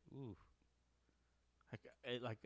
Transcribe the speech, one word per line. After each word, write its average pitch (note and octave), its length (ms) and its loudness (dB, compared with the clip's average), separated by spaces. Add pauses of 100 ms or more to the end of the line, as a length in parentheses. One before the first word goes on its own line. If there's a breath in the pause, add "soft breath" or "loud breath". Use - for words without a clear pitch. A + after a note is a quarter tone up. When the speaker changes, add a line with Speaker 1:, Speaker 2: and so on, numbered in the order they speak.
(120)
Speaker 1:
Ooh. C3 240 -4 (1400)
Speaker 2:
Like, - 140 -4 (160)
it, B2 200 4
like, A2+ 240 4